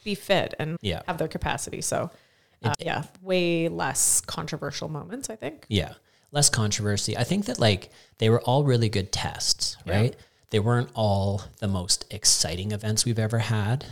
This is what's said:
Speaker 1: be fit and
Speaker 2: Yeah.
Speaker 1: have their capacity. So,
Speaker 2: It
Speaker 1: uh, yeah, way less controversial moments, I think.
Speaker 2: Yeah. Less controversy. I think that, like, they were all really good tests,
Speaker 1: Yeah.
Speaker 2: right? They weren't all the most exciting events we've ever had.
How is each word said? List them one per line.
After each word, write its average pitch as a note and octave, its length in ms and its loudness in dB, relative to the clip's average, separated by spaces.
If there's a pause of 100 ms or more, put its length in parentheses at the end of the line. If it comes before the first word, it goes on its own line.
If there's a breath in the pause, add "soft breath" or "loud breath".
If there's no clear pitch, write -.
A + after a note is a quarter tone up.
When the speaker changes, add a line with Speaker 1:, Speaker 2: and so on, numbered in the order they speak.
Speaker 1:
be G#3 100 -4
fit - 440 0
and D#3 240 -4
Speaker 2:
Yeah. F2+ 240 -2
Speaker 1:
have F3 120 -4
their D#3+ 100 -2
capacity. - 540 -4
So, - 280 -2 (520 soft breath)
Speaker 2:
It A3 60 0
Speaker 1:
uh, G#3 120 0
yeah, E3 240 -2 (180)
way F3 460 2
less E3 520 0
controversial D#3 680 -6
moments, E3+ 420 -10
I - 60 -14
think. D4 320 -12
Speaker 2:
Yeah. F2+ 240 0 (400 soft breath)
Less D3 160 4
controversy. G#2 680 0
I A2+ 60 0
think G3 240 0
that, - 140 -4
like, G#2 300 4 (280 loud breath)
they A2 100 4
were A#2 120 6
all C3+ 240 2
really A#2+ 240 4
good G2 240 -2
tests, - 640 -2 (100)
Speaker 1:
Yeah. - 120 0
Speaker 2:
right? A2 180 2 (340 soft breath)
They A2 100 2
weren't A#2+ 340 2
all G2 480 2 (160)
the A2 100 -4
most F#2 420 -2
exciting - 600 0
events G#2+ 340 -2
we've A#2 140 0
ever A2 200 2
had. A2+ 540 0